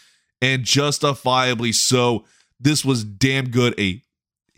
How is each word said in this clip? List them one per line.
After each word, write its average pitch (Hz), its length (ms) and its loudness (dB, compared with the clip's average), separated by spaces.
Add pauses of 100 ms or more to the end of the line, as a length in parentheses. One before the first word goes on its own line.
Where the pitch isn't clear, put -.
(420)
and 131 220 0
justifiably 127 1080 0
so. 120 520 0 (360)
This 139 240 0
was 127 200 -2
damn 131 440 -2
good. 120 300 0
A 95 240 -4 (560)